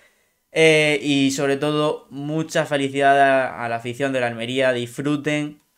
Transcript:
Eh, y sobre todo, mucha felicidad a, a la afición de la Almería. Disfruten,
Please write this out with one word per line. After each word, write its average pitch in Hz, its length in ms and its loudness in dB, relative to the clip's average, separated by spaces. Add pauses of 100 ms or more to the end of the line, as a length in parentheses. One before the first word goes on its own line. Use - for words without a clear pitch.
(520)
Eh, 156 500 4
y 139 300 2
sobre 139 260 0
todo, 151 540 -2
mucha 151 540 -4
felicidad 139 540 2
a, 131 460 2
a 117 40 -6
la 117 80 -4
afición 123 360 -6
de 131 80 -2
la 123 60 0
Almería. 123 440 -2
Disfruten, 143 920 -4 (160)